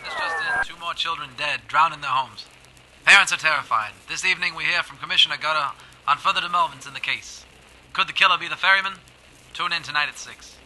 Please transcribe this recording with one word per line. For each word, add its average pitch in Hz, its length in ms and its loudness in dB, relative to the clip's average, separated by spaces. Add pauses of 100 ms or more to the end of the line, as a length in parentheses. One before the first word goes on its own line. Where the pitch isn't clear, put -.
This 1077 100 -10
just 880 280 -4
in, - 340 -4
two 165 40 -20
more 170 140 -8
children 160 440 -6
dead, 143 300 -4
drowned 156 260 4
in 147 80 -12
their 143 80 -8
homes. 127 360 -4 (600)
Parents 185 260 8
are 175 60 -2
terrified. 127 540 0 (180)
This 160 160 -8
evening 180 300 0
we 160 80 -8
hear 165 200 0
from - 140 -10
Commissioner 156 420 2
Gutter 151 340 0 (340)
on 147 100 4
further 185 240 0
developments 165 460 -2
in 139 60 -14
the 135 60 -10
case. - 460 -6 (480)
Could 190 140 0
the 156 60 -12
killer 185 240 4
be 165 100 -6
the - 80 -6
ferryman? 196 380 2 (600)
Tune 175 180 -4
in 170 120 -4
tonight 143 260 -2
at 127 80 -12
six. - 380 -18 (100)